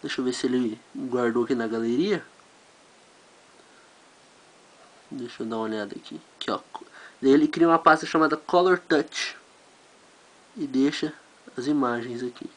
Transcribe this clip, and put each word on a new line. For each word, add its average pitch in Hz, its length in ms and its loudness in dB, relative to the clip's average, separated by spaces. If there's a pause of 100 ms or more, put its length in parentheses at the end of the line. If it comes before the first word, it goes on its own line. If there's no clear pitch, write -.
Deixa - 180 -6
eu 131 60 -2
ver 123 80 0
se - 120 -4
ele 123 320 0 (160)
guardou 120 500 0
aqui 131 100 -2
na 117 120 -2
galeria. 120 560 0 (3000)
Deixa 123 320 -12
eu 117 40 -6
dar 113 100 -6
uma 113 80 -4
olhada 107 320 -6
aqui. - 240 -14 (160)
Aqui, - 140 -8
ó. 104 100 -4 (640)
Daí 135 100 6
ele 151 160 6
cria 170 180 2
uma 165 120 6
pasta 160 260 4
chamada 156 320 0
Color 180 440 2
Touch - 540 -2 (1200)
e 160 80 -4
deixa 139 440 0 (460)
as 123 100 -6
imagens 123 560 -2
aqui. - 340 -10